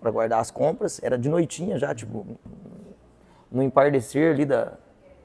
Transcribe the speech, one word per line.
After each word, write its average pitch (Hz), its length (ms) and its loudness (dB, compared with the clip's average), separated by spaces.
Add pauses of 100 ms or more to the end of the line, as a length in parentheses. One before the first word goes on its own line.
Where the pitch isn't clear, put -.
pra 113 100 0
guardar 113 300 2
as 117 100 -8
compras, 160 500 -2
era 127 160 0
de 123 120 -2
noitinha 151 500 -2
já, 143 160 -2
tipo, 110 300 -10 (1200)
no 127 140 0
empardecer 139 680 4
ali 139 120 2
da, 117 280 0 (520)